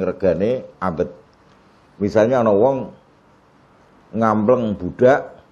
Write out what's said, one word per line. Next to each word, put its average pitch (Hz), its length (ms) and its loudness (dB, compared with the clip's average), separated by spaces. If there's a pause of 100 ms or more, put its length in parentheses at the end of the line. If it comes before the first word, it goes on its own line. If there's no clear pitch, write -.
regane 92 640 -2 (100)
abad. 87 320 -4 (880)
Misalnya 110 480 0
ana 110 100 2
wong 117 380 0 (1200)
ngampleng 110 600 0
budak 120 560 0 (200)